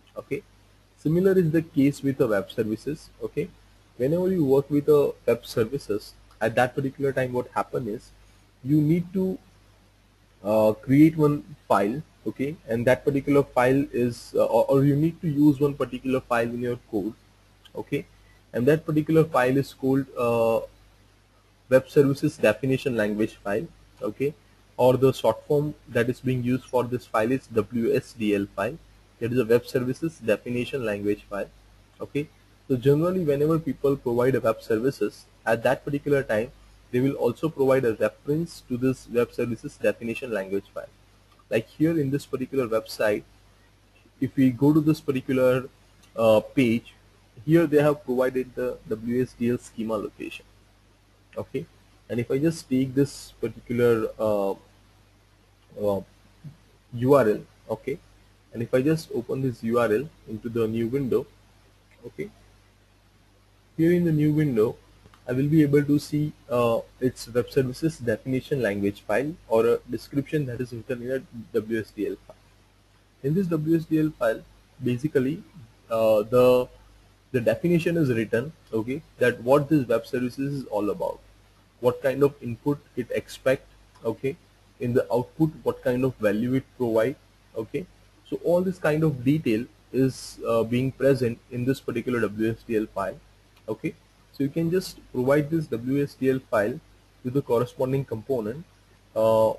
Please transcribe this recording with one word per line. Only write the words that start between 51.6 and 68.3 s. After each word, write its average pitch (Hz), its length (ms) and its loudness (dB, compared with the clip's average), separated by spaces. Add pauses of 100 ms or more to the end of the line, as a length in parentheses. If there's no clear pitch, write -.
And 113 100 -6
if 117 100 -4
I 135 100 -2
just 160 300 -2
take 131 240 -2
this - 460 -2
particular, 117 720 0 (100)
uh, 104 320 0
uh, - 1500 -8 (920)
U 123 200 2
R 123 160 6
L, 107 120 0 (280)
okay, 131 300 -6 (540)
and 113 80 -6
if 120 120 -6
I 131 80 4
just 160 320 0
open 127 280 -4
this 127 220 -4
U 117 160 2
R 113 120 2
L 127 180 0 (200)
into 113 200 -10
the 113 180 0
new 113 220 -2
window, 123 360 0 (800)
okay, - 240 -12 (1500)
here 165 160 4
in 175 100 2
the 170 80 2
new 151 220 2
window 131 420 2 (520)
I 123 60 -2
will 135 140 0
be 156 140 6
able 143 220 4
to 143 160 2
see, 151 340 -4 (160)
uh, 120 320 2 (180)
its - 300 -4
web 120 200 -2
services 135 500 -2
definition 131 640 -4